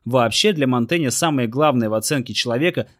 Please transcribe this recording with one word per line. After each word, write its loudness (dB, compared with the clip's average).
Вообще 2
для 0
Монтэня 0
самое 0
главное 2
в -2
оценке -2
человека – -2